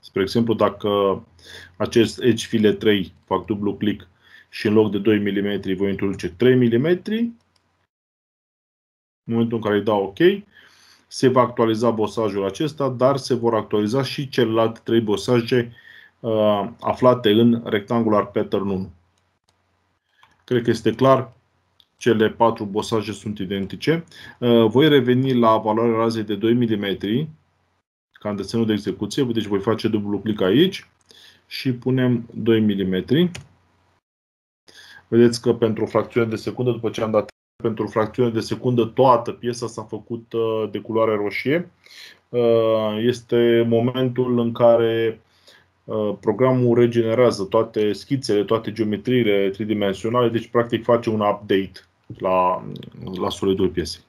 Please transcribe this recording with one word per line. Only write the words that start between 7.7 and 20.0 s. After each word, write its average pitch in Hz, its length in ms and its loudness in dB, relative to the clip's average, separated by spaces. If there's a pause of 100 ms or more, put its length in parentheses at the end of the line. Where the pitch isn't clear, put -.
în 117 40 -6
momentul 117 240 0
în 107 60 -6
care 104 140 2
îi 101 60 2
dau 104 200 0
OK, 98 160 -8 (880)
se - 220 0
va 123 120 4
actualiza 113 500 0
bosajul 104 540 -2
acesta, 143 440 -4
dar 127 280 0
se 131 180 -2
vor 113 200 0
actualiza 107 480 -2
și 135 260 -8
celelalte 113 560 0
trei 117 160 2
bosaje, 117 720 0 (480)
uh, 107 480 0 (120)
aflate 120 500 2
în 117 340 4
Rectangular 107 640 -2
Pattern 104 420 -4
unu. 95 220 -6 (1500)